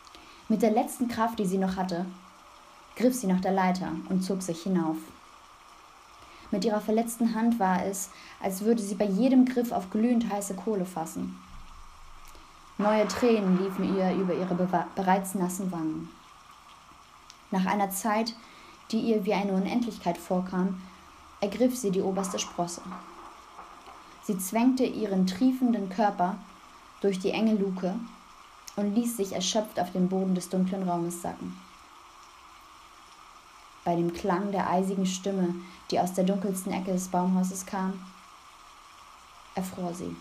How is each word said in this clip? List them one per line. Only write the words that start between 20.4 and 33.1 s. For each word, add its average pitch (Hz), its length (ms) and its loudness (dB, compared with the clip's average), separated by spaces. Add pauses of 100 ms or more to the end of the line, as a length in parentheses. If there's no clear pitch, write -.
ergriff 233 340 2
sie 196 140 -2
die 185 100 2
oberste 190 380 -2
Sprosse. - 420 -4 (1400)
Sie 185 160 -2
zwängte 247 460 4
ihren 190 420 2
triefenden 226 640 2
Körper 190 480 2 (640)
durch 196 160 2
die - 140 0
enge 220 220 2
Luke 190 420 0 (800)
und 202 180 0
ließ 233 240 0
sich 196 160 -2
erschöpft - 440 -2
auf 180 140 -2
den 185 160 2
Boden 190 260 0
des 180 140 -4
dunklen 185 400 0
Raumes 175 320 -2
sacken. 175 400 -8 (2250)